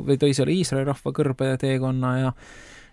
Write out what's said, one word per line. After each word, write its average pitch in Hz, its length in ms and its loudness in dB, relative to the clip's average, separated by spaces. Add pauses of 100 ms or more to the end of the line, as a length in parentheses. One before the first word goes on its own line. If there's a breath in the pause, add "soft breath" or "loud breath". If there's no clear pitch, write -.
või 139 120 2
tõi 143 200 4
selle 139 200 2
Iisraeli 139 320 0
rahva 139 260 -4
kõrbeteekonna 131 1000 0
ja, 131 160 0 (640 loud breath)